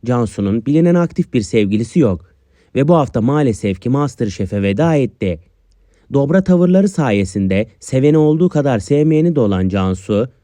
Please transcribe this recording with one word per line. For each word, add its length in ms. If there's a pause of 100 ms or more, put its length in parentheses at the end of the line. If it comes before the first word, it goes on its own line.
Cansu'nun 600
bilinen 280
aktif 400
bir 60
sevgilisi 600
yok 340 (400)
ve 140
bu 60
hafta 260
maalesef 600
ki 80
MasterChef'e 760
veda 320
etti. 460 (720)
Dobra 320
tavırları 440
sayesinde 800 (140)
seveni 380
olduğu 300
kadar 300
sevmeyeni 580
de 40
olan 280
Cansu 600 (160)